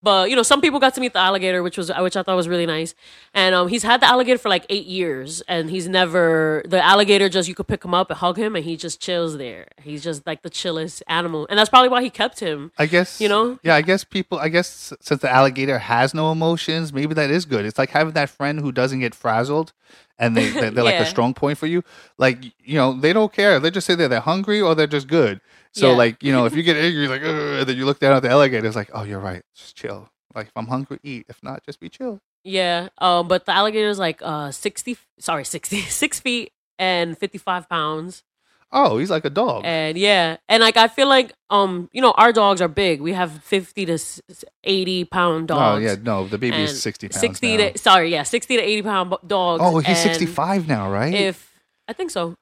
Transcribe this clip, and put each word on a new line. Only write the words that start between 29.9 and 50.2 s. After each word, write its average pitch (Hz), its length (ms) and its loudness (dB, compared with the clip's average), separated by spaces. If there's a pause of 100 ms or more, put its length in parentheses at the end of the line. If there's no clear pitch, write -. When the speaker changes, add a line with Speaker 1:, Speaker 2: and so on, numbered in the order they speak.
Speaker 2:
Like, 107 140 -12
if - 80 -20
I'm 113 120 -8
hungry, 135 360 -8
eat. 127 240 -12
If - 160 -20
not, 131 220 -14
just - 160 -16
be 170 80 -16
chill." 226 320 -12 (240)
Speaker 1:
Yeah. 180 420 -2 (120)
Um, 175 280 2
but 180 180 0
the 202 60 -4
alligator's, 208 480 0
like, 165 240 -4
uh, 147 280 -6
sixty, - 440 -8 (240)
sorry, 156 240 -6
sixty, 196 380 -8
<laughs> - 200 -6
six 302 200 -4
feet 240 320 -6 (260)
and 175 380 -2
fifty-five 180 500 -8
pounds. 156 560 -6 (480)
Speaker 2:
Oh, 214 280 4
he's 180 120 -4
like 156 140 -2
a 139 40 -2
dog. 180 360 -2
Speaker 1:
And, 160 320 -4
yeah. 180 400 2 (100)
And, 226 160 6
like, 226 140 4
I 226 100 8
feel 277 220 2
like, 262 240 4 (160)
um, 190 420 0
you 247 100 -6
know, 247 100 6
our 233 220 6
dogs 202 280 4
are 175 80 2
big. 165 320 -2
We 160 100 -4
have 170 320 -4
fifty 190 420 -4
to 165 80 -2
s-, - 360 -8
s-, - 160 -20 (180)
eighty 185 400 -2
pound 165 480 0
Speaker 2:
Oh, 156 40 0
Speaker 1:
dogs. 107 280 2
Speaker 2:
yeah, 104 180 0
no, 104 240 -2
the 101 120 -6
baby 120 260 -2
is 151 80 -2
Speaker 1:
And 135 80 -8
Speaker 2:
sixty 104 300 -8
pounds - 100 -8
Speaker 1:
sixty 226 380 -2
Speaker 2:
now. 208 140 2
Speaker 1:
to, - 60 -12
sorry, 180 340 0
yeah, 147 120 -2
sixty 240 320 -4
to 220 80 0
eighty 208 180 -2
pound 190 280 -2
bo-, 185 180 -4
dogs. 180 340 0
Speaker 2:
Oh, 165 180 4
he's 143 100 0
Speaker 1:
And 170 80 2
Speaker 2:
sixty-five 165 720 0